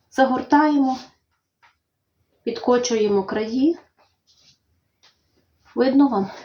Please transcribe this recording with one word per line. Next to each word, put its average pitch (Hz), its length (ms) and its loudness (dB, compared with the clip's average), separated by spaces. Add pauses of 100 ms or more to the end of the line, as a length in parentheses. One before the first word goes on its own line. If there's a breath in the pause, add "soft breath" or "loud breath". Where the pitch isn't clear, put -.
(120)
загортаємо, 269 840 0 (1500)
підкочуємо 226 800 0
краї. 240 540 -2 (2000)
Видно 269 320 4
вам? 196 220 -4 (160 loud breath)